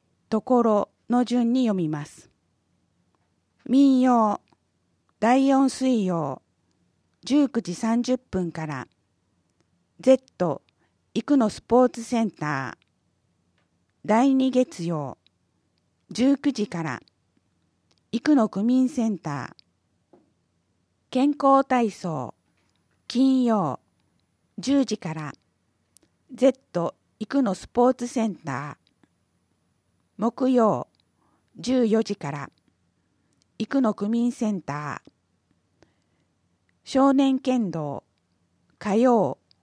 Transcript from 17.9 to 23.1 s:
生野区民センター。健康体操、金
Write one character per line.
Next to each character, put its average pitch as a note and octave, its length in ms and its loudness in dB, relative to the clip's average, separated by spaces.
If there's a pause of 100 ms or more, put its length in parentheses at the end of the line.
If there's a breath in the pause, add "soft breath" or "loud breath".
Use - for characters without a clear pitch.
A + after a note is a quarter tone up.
生 D4+ 240 0
野 A3+ 140 4
区 G3 140 -6
民 B3+ 260 2
セ A3+ 200 -4
ン G3 100 -4
タ C#3+ 360 -10 (580)
ー。 - 40 -20 (920)
健 C#4 220 2
康 C4+ 320 4
体 A#3+ 260 0
操、 D3+ 440 -8 (720)
金 C4 360 2